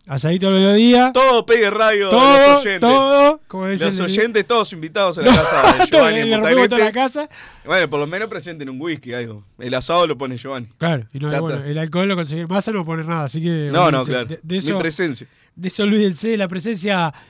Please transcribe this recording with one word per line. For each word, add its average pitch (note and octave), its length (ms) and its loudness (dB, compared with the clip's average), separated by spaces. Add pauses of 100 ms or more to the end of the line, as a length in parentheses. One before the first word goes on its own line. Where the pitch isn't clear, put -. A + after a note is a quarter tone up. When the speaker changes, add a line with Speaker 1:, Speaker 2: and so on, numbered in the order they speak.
Speaker 1:
Asadito E3 420 -2
al F#3+ 60 2
mediodía. A#3 600 6
Speaker 2:
Todo B3+ 320 4
Pegue A3+ 240 2
Radio, G#3 400 2
Speaker 1:
Todo, C#4 420 6
Speaker 2:
los C#4+ 80 6
oyentes. G3 200 -4
Speaker 1:
todo, C#4 680 4
como F#3+ 200 -8
dice G3 180 -2
Speaker 2:
Los G3 120 -4
Speaker 1:
el F#3 60 -2
Speaker 2:
oyentes, G#3+ 420 0
todos A#3 280 0
invitados E3+ 420 -4
a E3 60 -6
la - 40 4
Speaker 1:
<laughs> B3+ 60 8
No, A3 60 6
Speaker 2:
casa - 240 0 (160)
de F#4 80 4
Speaker 1:
todo, D#4+ 160 4
Speaker 2:
Giovanni A3 140 2
Speaker 1:
le A3+ 40 -2
Speaker 2:
en A3+ 80 -2
Punta A3 120 0
Speaker 1:
rompemos B3 200 2
Speaker 2:
del A#3+ 80 2
Speaker 1:
toda A#3+ 120 0
la G#3+ 80 4
Speaker 2:
Este. G#3+ 120 -6
Speaker 1:
casa. D4 280 -4 (360)
Speaker 2:
Bueno, E3+ 260 0
por D3 100 -4
lo D3 60 -4
menos F#3+ 220 -8
presenten E3 400 -12
un C3 100 -12
whisky, C3+ 360 -10
algo. A2+ 300 -12 (140)
El B2 140 -10
asado E3 340 0
lo D3 120 -4
pone B2+ 180 -8
Giovanni. B2+ 400 -12
Speaker 1:
Claro, D#3+ 380 -4
y C#3 40 -12
no, D3+ 120 -6
Speaker 2:
Ya - 100 -4
Speaker 1:
bueno, D#3+ 180 -6
Speaker 2:
está. C#3+ 120 -10
Speaker 1:
el D3+ 80 -6
alcohol E3 300 -4
lo G3 80 -4
consigue E3 300 -8
Massa, G3 240 -4
no G#3 80 -4
va F3+ 40 -6
a D#3 40 -8
poner D#3+ 220 -8
nada, E3 160 -4
así D#3 160 -8
que D#3+ 320 -4
Speaker 2:
No, E3 180 2
no, C3+ 100 0
Speaker 1:
olvídense. C#3+ 120 -4
Speaker 2:
claro. B2 140 -4
Speaker 1:
De, D#3+ 160 -12
de E3 120 -10
Speaker 2:
Mi F#3+ 40 -4
Speaker 1:
eso, D#3+ 200 -4
Speaker 2:
presencia. D#3+ 480 -6 (300)
Speaker 1:
de F3+ 120 -8
eso G#3+ 160 -6
olvídense, G#3 520 0
la G3 120 -4
presencia, F3+ 640 -4 (180)